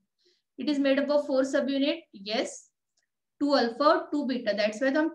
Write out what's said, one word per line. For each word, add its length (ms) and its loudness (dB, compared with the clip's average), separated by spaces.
It 100 -6
is 100 0
made 200 2
up 120 0
of 160 0
four 160 2
subunit, 580 0
yes, 580 -6
two 140 2
alpha 300 2
और 300 4
two 120 -2
beta, 300 -2
that's 260 -2
why 120 2
तो 60 2
हम 140 -2